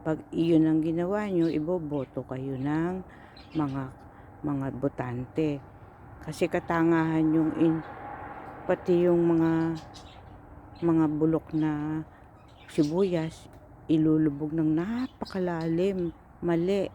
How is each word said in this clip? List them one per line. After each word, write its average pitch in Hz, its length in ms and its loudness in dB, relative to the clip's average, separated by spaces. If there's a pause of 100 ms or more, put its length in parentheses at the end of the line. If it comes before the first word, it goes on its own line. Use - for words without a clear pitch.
Pag 156 320 -4
iyon 165 320 4
ang 156 160 4
ginawa 175 480 -2
nyo, 165 240 2
iboboto 151 720 -4
kayo 131 320 -6
ng 160 640 -4 (340)
mga, 139 280 -2 (640)
mga 139 200 -2 (120)
botante. 127 720 -4 (720)
Kasi 160 260 -4
katangahan 165 840 2
yung 156 260 2
in-, 160 280 2 (800)
pati 175 400 2
yung 175 140 4 (140)
mga, 160 160 4 (1300)
mga 160 260 4
bulok 156 360 2 (100)
na 156 480 -2 (680)
sibuyas, 165 760 0 (420)
ilulubog 156 640 2
ng 156 220 0
napakalalim. 180 1400 -2 (260)
Mali. 175 540 0